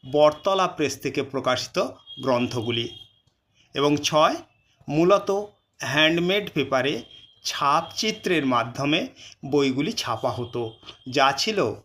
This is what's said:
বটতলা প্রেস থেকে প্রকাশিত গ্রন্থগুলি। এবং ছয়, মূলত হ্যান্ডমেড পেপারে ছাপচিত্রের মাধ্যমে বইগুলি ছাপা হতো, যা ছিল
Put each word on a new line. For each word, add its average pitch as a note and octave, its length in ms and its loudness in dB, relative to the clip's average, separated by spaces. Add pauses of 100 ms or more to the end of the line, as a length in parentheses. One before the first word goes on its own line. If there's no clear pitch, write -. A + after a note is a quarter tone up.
(120)
বটতলা E3 560 4
প্রেস D3 320 -4
থেকে C#3 220 -4
প্রকাশিত B2+ 560 -4 (440)
গ্রন্থগুলি। A#2+ 760 -2 (760)
এবং D3 220 2
ছয়, D#3+ 400 2 (520)
মূলত F3+ 420 2 (500)
হ্যান্ডমেড E3+ 720 2
পেপারে C3+ 500 -2 (420)
ছাপচিত্রের D#3+ 1000 -2
মাধ্যমে C3 600 0 (360)
বইগুলি C#3 480 2
ছাপা A#2+ 380 -4
হতো, A#2 420 -6 (380)
যা C3+ 220 4
ছিল E3+ 420 0 (100)